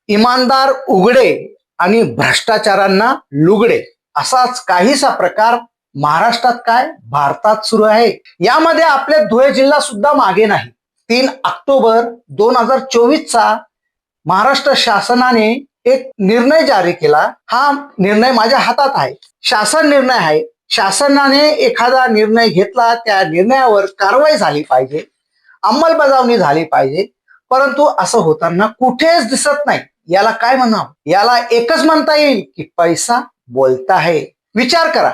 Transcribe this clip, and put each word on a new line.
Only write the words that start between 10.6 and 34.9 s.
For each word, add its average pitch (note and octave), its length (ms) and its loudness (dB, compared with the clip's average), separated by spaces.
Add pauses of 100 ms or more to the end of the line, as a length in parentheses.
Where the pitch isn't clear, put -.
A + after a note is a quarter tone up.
तीन B3+ 200 0 (140)
ऑक्टोबर A#3 580 0 (260)
दोन G#3 280 0
हजार B3+ 240 0
चोवीस C4 520 0
चा G#3+ 260 0 (680)
महाराष्ट्र A#3+ 500 0
शासनाने A#3+ 880 0 (200)
एक B3+ 340 0
निर्णय B3 460 2
जारी F#3 260 0
केला. D#3+ 400 0 (200)
हा C#4 200 0 (280)
निर्णय G#3+ 320 2
माझ्या A#3 280 0
हातात C4+ 340 0
आहे, C#3 220 -4 (260)
शासन C#4+ 480 0
निर्णय B3+ 260 2
आहे. D#3 280 0 (280)
शासनाने C#4 800 2
एखादा B3+ 580 0
निर्णय A3 400 2
घेतला, A3+ 480 0
त्या G#3 280 -2
निर्णयावर G3+ 640 0
कारवाई B3+ 520 0
झाली D#3 260 -2
पाहिजे, C3+ 400 -2 (600)
अंमलबजावणी C4+ 720 2
झाली D#3+ 260 0
पाहिजे, C#3+ 440 -2 (420)
परंतु C#4 480 0
असं F#3+ 200 -2
होताना E3+ 480 0
कुठेच B3+ 640 -2
दिसत C#4+ 360 -2
नाही. G3 140 -2 (280)
याला G3 240 2
काय B3 240 0
म्हणावं? A3 560 -2
याला A#3 400 2
एकच A#3 320 0
म्हणता D#4 320 2
येईल C#4 280 0 (140)
की D#3 60 -10 (140)
पैसा F3 440 0 (260)
बोलता C3 480 0
है. D#3+ 260 0 (340)
विचार D#4 340 0
करा, D3+ 240 0